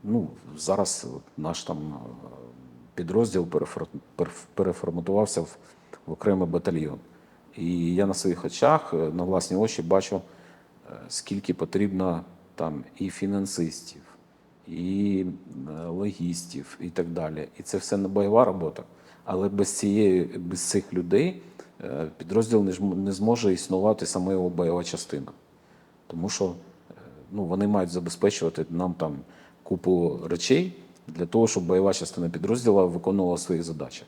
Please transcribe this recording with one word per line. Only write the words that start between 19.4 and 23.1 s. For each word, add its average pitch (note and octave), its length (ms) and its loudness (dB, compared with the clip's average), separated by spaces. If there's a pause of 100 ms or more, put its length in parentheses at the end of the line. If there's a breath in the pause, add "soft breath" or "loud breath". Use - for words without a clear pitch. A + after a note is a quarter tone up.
без G2+ 280 0
цієї, G2+ 460 4
без F2 360 -6
цих - 340 -2
людей, G2 480 2 (420 loud breath)
е, D#2 240 -6 (100)
підрозділ A2 460 4
не F#2+ 80 2
ж-, F#2 120 -2
не G2 280 0